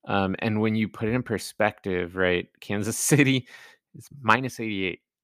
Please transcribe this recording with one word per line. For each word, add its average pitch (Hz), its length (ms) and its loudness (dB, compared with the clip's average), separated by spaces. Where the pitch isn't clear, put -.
Um, 98 320 0
and 107 220 0
when 110 140 2
you 110 120 0
put 110 220 -4
it 113 40 -2
in 123 100 -2
perspective, 92 920 -2
right, 90 320 2
Kansas 104 380 -4
<laughs> - 0 -
City 135 500 2
is 131 120 -20
minus 120 380 2
eighty-eight. 98 420 -4